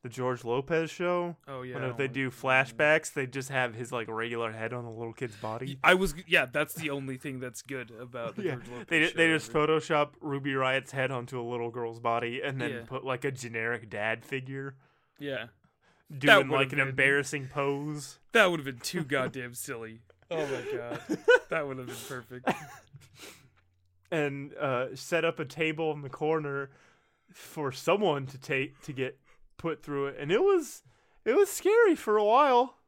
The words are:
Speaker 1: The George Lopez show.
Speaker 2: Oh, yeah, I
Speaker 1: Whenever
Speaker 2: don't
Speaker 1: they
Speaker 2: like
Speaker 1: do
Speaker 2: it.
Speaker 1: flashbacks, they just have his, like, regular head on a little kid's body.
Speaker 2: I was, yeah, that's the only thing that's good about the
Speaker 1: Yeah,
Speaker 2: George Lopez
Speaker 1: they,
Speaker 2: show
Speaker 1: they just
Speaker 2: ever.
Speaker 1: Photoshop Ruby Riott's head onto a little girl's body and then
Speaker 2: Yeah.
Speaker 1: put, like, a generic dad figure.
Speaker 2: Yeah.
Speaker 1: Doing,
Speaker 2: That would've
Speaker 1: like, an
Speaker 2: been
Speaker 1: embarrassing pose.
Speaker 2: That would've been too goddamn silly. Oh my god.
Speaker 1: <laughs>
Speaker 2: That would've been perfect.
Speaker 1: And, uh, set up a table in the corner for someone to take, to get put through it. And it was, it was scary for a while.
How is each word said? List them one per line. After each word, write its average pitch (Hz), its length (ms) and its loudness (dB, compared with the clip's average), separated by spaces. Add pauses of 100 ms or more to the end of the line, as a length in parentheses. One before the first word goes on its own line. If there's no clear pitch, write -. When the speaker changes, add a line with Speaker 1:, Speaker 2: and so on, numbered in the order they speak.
Speaker 1:
The 127 60 -10
George 123 360 -2
Lopez 139 460 0
show. 175 440 -2 (120)
Speaker 2:
Oh, 131 160 -10
yeah, 123 100 -10
I 127 40 -8
Speaker 1:
Whenever 131 120 -4
Speaker 2:
don't 120 80 -6
Speaker 1:
they 139 80 0
Speaker 2:
like 131 80 -4
Speaker 1:
do 135 140 0
Speaker 2:
it. 127 60 -4
Speaker 1:
flashbacks, 135 800 4
they 135 120 -2
just 135 240 -8
have 127 240 0
his, 120 180 -8
like, 113 160 -4
regular 117 440 -4
head 110 200 -6
on 123 140 -6
a 113 80 -10
little 113 180 -8
kid's 117 260 -8
body. 127 460 -8
Speaker 2:
I 175 120 8
was, 185 180 0 (140)
yeah, 160 180 4
that's 147 300 -2
the 156 160 -4
only 135 260 -6
thing 131 220 -8
that's 123 240 -10
good 127 280 -10
about 120 440 -10
the 214 80 -6
Speaker 1:
Yeah, 165 120 0
Speaker 2:
George 110 140 -12
Lopez 120 180 -12
Speaker 1:
they, 156 200 4
Speaker 2:
show 151 100 -2
Speaker 1:
they 165 120 6
just 160 260 2
Speaker 2:
ever. 151 120 4
Speaker 1:
Photoshop 151 420 2 (120)
Ruby 139 320 -4
Riott's 131 380 0
head 131 200 0
onto 123 300 -6
a - 20 -4
little 117 280 -2
girl's 117 280 -6
body 120 440 0
and 135 180 -4
then 123 100 -2
Speaker 2:
Yeah. 123 140 -8
Speaker 1:
put, 131 180 -8
like, 127 220 -4
a 139 60 0
generic 117 580 -4
dad 110 340 -2
figure. 135 520 -8 (420)
Speaker 2:
Yeah. 131 300 -8 (640)
Speaker 1:
Doing, 143 180 -12
Speaker 2:
That 208 100 12
would've 135 140 4
Speaker 1:
like, 135 220 2
an 143 40 0
Speaker 2:
been 135 120 2
Speaker 1:
embarrassing 139 580 2
pose. 143 720 -4 (140)
Speaker 2:
That 202 180 6
would've 151 140 -4
been 131 140 -8
too 170 240 -4
goddamn 127 520 -4
silly. 113 460 -10 (280)
Oh - 160 -2
my 415 320 -4
god. - 320 -8
Speaker 1:
<laughs> 302 100 -2 (300)
Speaker 2:
That 160 160 -2
would've 131 220 -8
been 120 80 -10 (120)
perfect. 127 400 -8 (1600)
Speaker 1:
And, 143 420 -2
uh, 131 420 -2
set 165 300 0
up 165 140 0
a 151 60 -4
table 156 480 -2
in 147 80 -8
the 135 80 -10
corner 147 600 -2 (640)
for - 380 -6
someone 160 560 2
to 135 100 -14
take, 139 440 -4
to 147 120 -12
get 127 260 -6 (380)
put 165 240 -4
through 139 260 -4
it. 139 120 -8
And 143 120 -2
it 226 120 4
was, 370 400 2 (420)
it 233 100 4
was 392 140 6
scary 415 460 6
for 214 220 2
a 214 60 4
while. 254 540 6 (100)